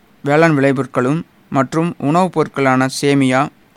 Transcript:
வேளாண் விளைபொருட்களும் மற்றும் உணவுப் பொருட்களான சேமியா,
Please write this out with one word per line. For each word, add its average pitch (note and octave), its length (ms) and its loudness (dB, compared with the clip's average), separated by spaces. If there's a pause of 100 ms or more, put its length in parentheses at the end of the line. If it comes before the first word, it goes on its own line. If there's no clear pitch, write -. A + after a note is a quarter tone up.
(280)
வேளாண் D#3 300 2
விளைபொருட்களும் C3+ 640 0 (360)
மற்றும் D#3+ 320 -2 (200)
உணவுப் F3 260 0
பொருட்களான C3 520 0 (120)
சேமியா, C#3 400 2 (360)